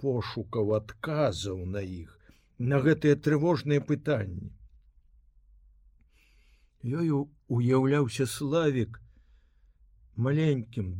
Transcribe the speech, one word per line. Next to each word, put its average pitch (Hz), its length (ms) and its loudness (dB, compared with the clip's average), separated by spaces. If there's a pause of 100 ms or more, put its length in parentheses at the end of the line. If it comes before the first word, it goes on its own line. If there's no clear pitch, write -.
пошукаў 113 720 -2
адказаў 107 880 -2 (140)
на 101 100 -4
іх, 90 300 -12 (420)
на 135 240 0
гэтыя 147 460 4
трывожныя 147 580 2
пытанні. 104 640 -4 (2250)
Ёю 143 480 0 (160)
уяўляўся 131 800 2
Славік 139 720 0 (1200)
маленькім, 127 800 0